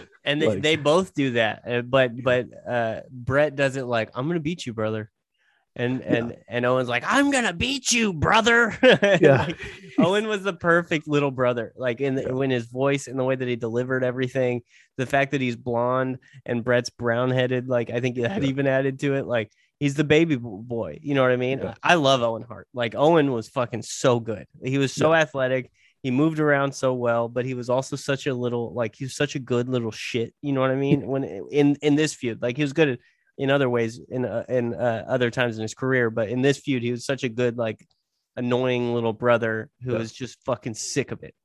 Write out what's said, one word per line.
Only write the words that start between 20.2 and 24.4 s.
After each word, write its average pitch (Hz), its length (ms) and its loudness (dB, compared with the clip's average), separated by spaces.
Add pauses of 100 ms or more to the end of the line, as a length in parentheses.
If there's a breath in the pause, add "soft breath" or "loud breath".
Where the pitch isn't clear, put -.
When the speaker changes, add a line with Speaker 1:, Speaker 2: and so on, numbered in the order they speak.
Speaker 1:
b-, 117 60 -4
boy, 110 600 -8
you 143 120 -2
know 135 80 4
what 127 100 4
I 123 40 2
mean? 127 240 -2
Speaker 2:
Yeah. - 220 -6
Speaker 1:
I 165 120 4
love 135 280 4
Owen 113 200 -2
Hart. 117 320 -16
Like, 117 220 -2
Owen 147 360 4
was 113 160 -4
fucking 120 340 -4
so 123 380 2
good. 110 260 -8 (180)